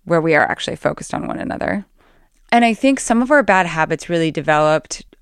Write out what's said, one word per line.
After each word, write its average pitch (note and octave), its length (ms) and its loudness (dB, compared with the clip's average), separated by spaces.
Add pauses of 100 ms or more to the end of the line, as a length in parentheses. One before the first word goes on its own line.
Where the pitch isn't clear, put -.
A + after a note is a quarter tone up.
where E3+ 160 2
we D#3+ 140 2
are C#3+ 100 4
actually - 300 -4
focused - 400 -6
on - 120 -8
one - 120 -8
another. - 460 -6 (640)
And A#3 120 4
I A3+ 120 2
think C4+ 240 2
some A#3 240 0
of C4 80 0
our D4 100 6
bad F#3+ 240 4
habits D#3+ 420 -2
really E3 220 0
developed D3+ 720 0 (180)